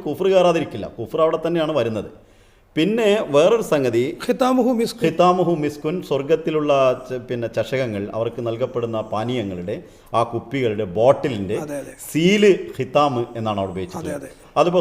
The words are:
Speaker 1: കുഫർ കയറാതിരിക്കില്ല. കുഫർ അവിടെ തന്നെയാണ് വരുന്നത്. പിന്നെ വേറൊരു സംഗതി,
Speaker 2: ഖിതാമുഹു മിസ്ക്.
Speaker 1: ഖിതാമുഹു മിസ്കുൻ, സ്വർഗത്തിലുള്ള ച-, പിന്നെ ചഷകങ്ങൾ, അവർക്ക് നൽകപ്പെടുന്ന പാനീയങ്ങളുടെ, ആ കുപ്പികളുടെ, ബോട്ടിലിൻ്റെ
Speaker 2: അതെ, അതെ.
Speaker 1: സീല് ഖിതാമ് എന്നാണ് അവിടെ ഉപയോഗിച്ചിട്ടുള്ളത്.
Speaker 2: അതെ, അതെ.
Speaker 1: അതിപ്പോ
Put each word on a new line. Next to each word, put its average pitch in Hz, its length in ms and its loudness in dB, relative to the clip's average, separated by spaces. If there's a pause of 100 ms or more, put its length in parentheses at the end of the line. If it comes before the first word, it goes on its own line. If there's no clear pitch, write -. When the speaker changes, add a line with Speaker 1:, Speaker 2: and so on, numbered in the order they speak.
Speaker 1:
കുഫർ 156 260 -2
കയറാതിരിക്കില്ല. 170 540 2 (120)
കുഫർ 120 260 -4
അവിടെ 160 220 2
തന്നെയാണ് 160 340 0
വരുന്നത്. 110 300 -4 (680)
പിന്നെ 208 300 2 (260)
വേറൊരു 175 360 4
സംഗതി, 123 320 2 (240)
Speaker 2:
ഖിതാമുഹു 254 520 2
മിസ്ക്. - 280 -4
Speaker 1:
ഖിതാമുഹു 175 460 4 (100)
മിസ്കുൻ, 151 340 -4 (140)
സ്വർഗത്തിലുള്ള 151 640 0 (360)
ച-, 127 200 -6
പിന്നെ 120 280 -4
ചഷകങ്ങൾ, 113 460 -2 (160)
അവർക്ക് 117 300 -4
നൽകപ്പെടുന്ന 117 520 -4 (120)
പാനീയങ്ങളുടെ, 104 640 -4 (420)
ആ 117 40 4 (100)
കുപ്പികളുടെ, 113 540 -2 (120)
ബോട്ടിലിൻ്റെ 117 680 2
Speaker 2:
അതെ, 147 200 -8
അതെ. - 100 -18 (160)
Speaker 1:
സീല് 196 420 4 (260)
ഖിതാമ് 131 460 0 (140)
എന്നാണ് 110 240 -2
അവിടെ 95 140 -4
ഉപയോഗിച്ചിട്ടുള്ളത്. 90 440 -8
Speaker 2:
അതെ, 67 120 -14
അതെ. - 280 -4
Speaker 1:
അതിപ്പോ 170 200 2